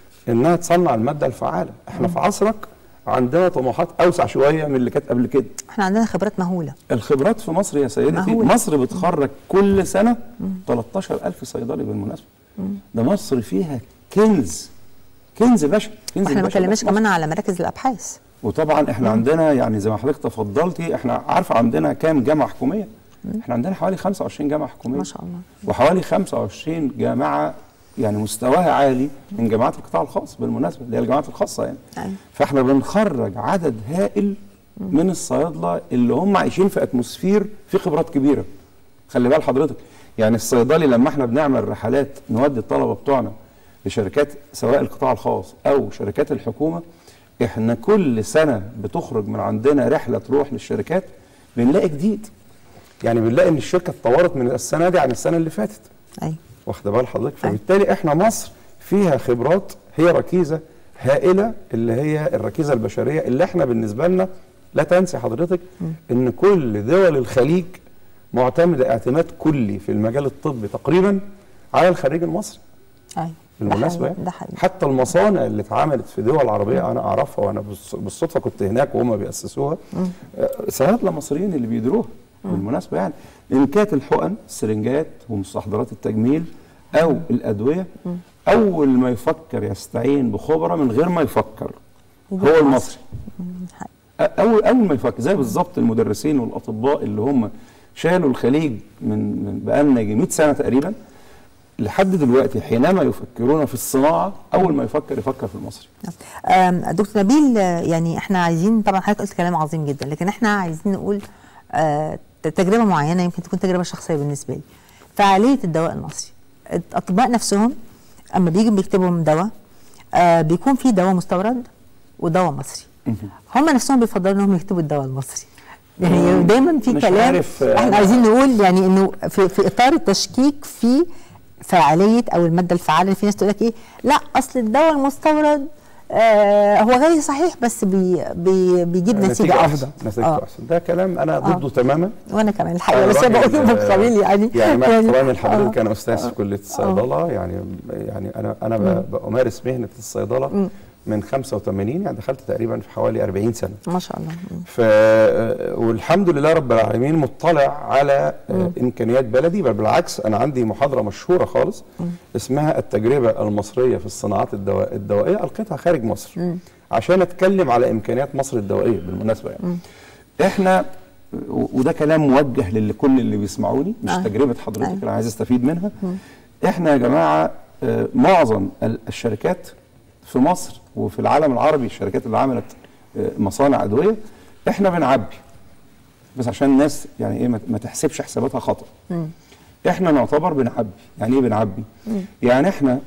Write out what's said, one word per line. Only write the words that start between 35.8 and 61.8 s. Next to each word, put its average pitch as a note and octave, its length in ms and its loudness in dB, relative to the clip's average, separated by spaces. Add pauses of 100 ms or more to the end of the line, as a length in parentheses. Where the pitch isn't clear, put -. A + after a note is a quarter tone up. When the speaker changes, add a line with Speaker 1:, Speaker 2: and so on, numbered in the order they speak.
Speaker 1:
اللي B2 220 2
هم F#3+ 240 2
عايشين F3+ 320 0
في - 140 -2
اتموسفير F#3+ 600 -2 (220)
في F#3 100 0
خبرات D#3+ 320 -2
كبيرة. C3+ 360 0 (640)
خلي B2 200 0
بال D3+ 140 2
حضرتك، C#3+ 320 0 (420)
يعني، A2+ 180 2
الصيدلي C3 520 2
لما B2+ 220 4
احنا C#3 160 -2
بنعمل A#2+ 440 0
رحلات B2 500 -4 (100)
نودي B2+ 300 0
الطلبة B2+ 340 -2
بتوعنا B2 380 -2 (540)
لشركات G#2+ 480 -2 (200)
سواء B2 260 0
القطاع B2+ 320 -2
الخاص - 440 -6 (100)
أو C3+ 260 0
شركات C#3+ 400 -4
الحكومة، D3+ 500 -4 (640)
احنا A2 300 -2
كل C3+ 520 2
سنة D3 360 2 (220)
بتخرج G#2+ 440 -6
من G#2+ 120 -6
عندنا A2+ 480 2
رحلة A#2+ 320 0
تروح C#3 340 -2
للشركات، A#2 500 -4 (540)
بنلاقي D3+ 320 4
جديد. E3+ 380 -2 (760)
يعني، A#2 180 2
بنلاقي C3 280 4
ان D#3 80 4
الشركة F3+ 340 -2
اتطورت E3 440 2
من B2+ 160 0
السنة D#3+ 380 0
دي F3 100 2
عن C3+ 120 2
السنة D#3+ 260 -2
اللي D#3+ 120 0
فاتت. G#3 300 -6 (440)
Speaker 2:
أيوة. D#3+ 100 -4 (320)
Speaker 1:
واخدة - 260 -6
بال B2 160 0
حضرتك؟ B2+ 280 -4 (100)
Speaker 2:
أيوة. E3 120 -2
Speaker 1:
فبالتالي G3 360 2
احنا D#3+ 200 0
مصر G#3 380 0 (280)
فيها F3+ 380 2
خبرات، B2+ 560 0 (220)
هي E3 160 6
ركيزة D#3+ 480 0 (420)
هائلة F#3 520 2 (200)
اللي A#2 200 0